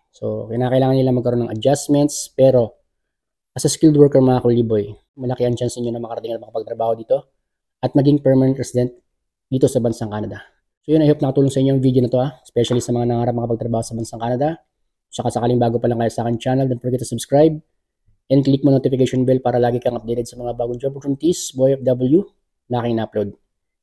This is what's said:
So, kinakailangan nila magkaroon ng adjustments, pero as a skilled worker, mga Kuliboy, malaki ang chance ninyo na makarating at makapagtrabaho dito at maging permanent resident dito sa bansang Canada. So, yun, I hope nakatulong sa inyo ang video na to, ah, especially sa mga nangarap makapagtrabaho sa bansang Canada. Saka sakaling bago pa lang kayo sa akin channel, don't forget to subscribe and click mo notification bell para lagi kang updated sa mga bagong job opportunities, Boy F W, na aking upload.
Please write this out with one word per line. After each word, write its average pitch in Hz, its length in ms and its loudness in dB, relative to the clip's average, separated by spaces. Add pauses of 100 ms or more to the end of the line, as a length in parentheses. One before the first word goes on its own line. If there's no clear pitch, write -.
(160)
So, 110 320 -8
kinakailangan 127 480 2
nila 131 160 2
magkaroon 120 320 0
ng 120 80 -6
adjustments, 143 800 0
pero 127 480 4 (720)
as - 160 -2
a 143 40 -2
skilled 151 280 4
worker, 139 240 6
mga 127 160 4
Kuliboy, 113 560 0 (240)
malaki 127 240 -4
ang 120 160 0
chance 120 160 -4
ninyo 120 160 -6
na 117 80 -6
makarating 113 320 -10
at 113 80 -8
makapagtrabaho 113 560 -6
dito 127 400 -4 (480)
at 127 160 -2
maging 143 240 4
permanent 131 320 4
resident 127 400 -4 (560)
dito 131 160 2
sa 123 160 0
bansang 113 240 -2
Canada. 104 320 -8 (480)
So, 151 80 2
yun, 160 80 4
I 147 80 6
hope 143 80 0
nakatulong 139 320 2
sa 131 80 -2
inyo 135 160 2
ang 131 80 2
video 131 160 4
na 123 80 2
to, 123 160 -2
ah, 147 240 -8
especially 120 320 0
sa 120 160 -2
mga 120 160 0
nangarap 120 240 -2
makapagtrabaho 117 480 -4
sa - 80 -14
bansang 113 320 -10
Canada. 127 320 -2 (560)
Saka 120 240 -6
sakaling 120 240 0
bago 117 240 0
pa 120 80 0
lang 117 80 -4
kayo 117 80 0
sa 117 160 -6
akin 120 160 -4
channel, 131 320 -2
don't 120 80 -6
forget 123 240 -4
to 110 80 -10
subscribe 151 480 2 (720)
and 139 160 4
click 135 160 2
mo 143 80 4
notification 131 560 0
bell 127 160 2
para 123 160 0
lagi 120 240 0
kang 117 160 -4
updated 117 320 -6
sa 120 80 -16
mga 120 160 -8
bagong 120 240 -6
job 135 160 -6
opportunities, 143 560 -4
Boy 135 240 2
F 123 80 -6
W, 127 400 2 (480)
na 123 80 -2
aking 117 240 -2
upload. 101 320 -4 (460)